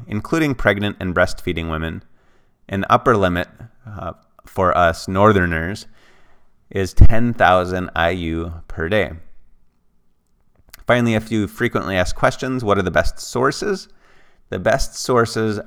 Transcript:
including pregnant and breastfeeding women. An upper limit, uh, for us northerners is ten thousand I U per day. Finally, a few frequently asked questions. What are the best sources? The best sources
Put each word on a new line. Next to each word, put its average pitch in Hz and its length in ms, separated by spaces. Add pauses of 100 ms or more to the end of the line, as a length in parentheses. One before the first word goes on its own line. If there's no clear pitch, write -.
including 143 480
pregnant 104 460
and 90 120
breastfeeding 85 560
women. 80 340 (640)
An 98 200
upper 120 280
limit, 90 320 (360)
uh, 87 280 (320)
for 92 320
us 85 320
northerners 92 800 (800)
is 98 240
ten 117 400
thousand 90 600
I 82 180
U 82 420 (160)
per 82 180
day. 95 240 (1700)
Finally, 120 300
a 113 40
few 110 280
frequently 98 500
asked 90 180
questions. 127 480
What 101 140
are 101 40
the 90 80
best - 300
sources? 147 720 (580)
The 98 100
best 110 380
sources 113 720